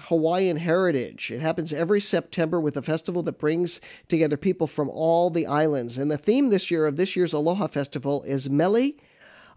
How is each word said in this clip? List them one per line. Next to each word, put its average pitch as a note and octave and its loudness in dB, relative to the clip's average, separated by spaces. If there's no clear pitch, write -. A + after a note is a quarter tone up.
Hawaiian E3+ 2
heritage. D#3+ 0
It A#2+ -8
happens D#3+ -2
every E3+ 0
September E3+ -2
with D3+ -2
a C#3 -6
festival D#3+ -4
that D#3 -8
brings E3 0
together D#3 2
people F3 2
from C#3+ -2
all E3 2
the D#3+ -2
islands. C#3 0
And D3 0
the D3 -2
theme B3+ 2
this F#3+ 2
year D#3+ 2
of D3 0
this F#3 -2
year's F3 0
Aloha E3 0
Festival C#3 -4
is C#3 -4
Mele F#3+ 2